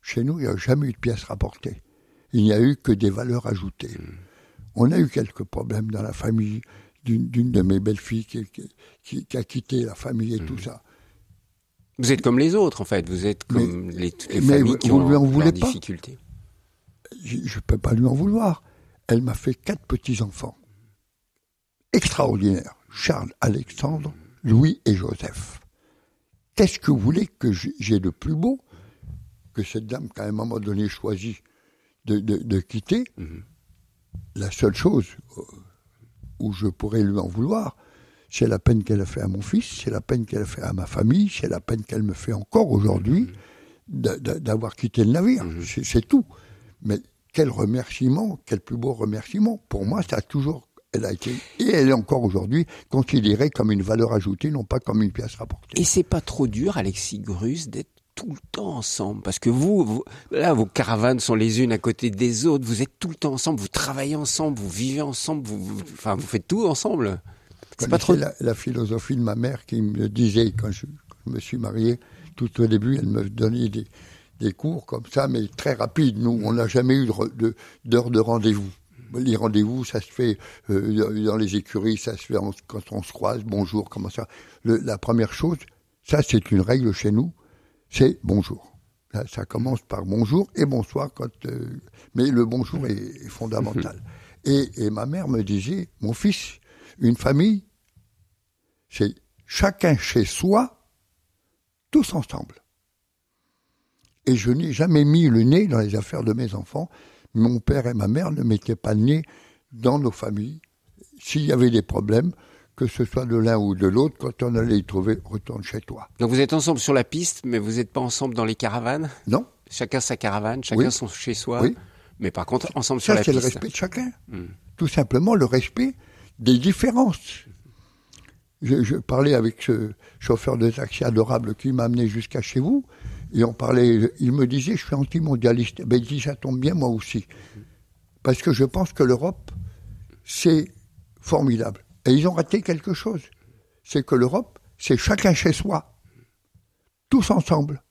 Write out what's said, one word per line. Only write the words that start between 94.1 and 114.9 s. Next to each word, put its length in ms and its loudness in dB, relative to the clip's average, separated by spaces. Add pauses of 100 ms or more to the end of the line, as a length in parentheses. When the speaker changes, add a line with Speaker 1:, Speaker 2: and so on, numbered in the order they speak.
Speaker 2:
<laughs> 240 -20
Speaker 1:
Et, 220 2 (160)
et 60 0
ma 160 -6
mère 220 -6
me 140 0
disait, « 460 -4 (140)
Mon 100 -2
fils, 460 -2 (400)
une 180 4
famille, 480 2 (1300)
c'est 240 -2 (320)
chacun 500 2
chez 300 2
soi, 580 0 (1080)
tous 220 2
ensemble. » 440 -8 (1700)
Et 100 4
je 140 0
n'ai 220 0
jamais 320 4
mis 240 6
le 140 6
nez 240 6
dans 140 2
les 160 0
affaires 280 -4
de 80 2
mes 220 -2
enfants. 340 -8 (460)
Mon 260 4
père 260 2
et 80 -2
ma 140 0
mère 240 0
ne 100 -4
mettaient 340 0
pas 180 -2
le 60 4
nez 220 4 (500)
dans 260 2
nos 120 0
familles. 500 -6 (600)
S'il 220 -4
y 100 0
avait 180 6
des 120 4
problèmes, 500 0 (440)
que 100 -2
ce 180 -2
soit 220 -4
de 100 0
l'un 220 4
ou 160 2
de 120 2
l'autre, 320 2
quand 240 -6
on 140 -2
allait 220 2
y 60 -2
trouver, « 400 -2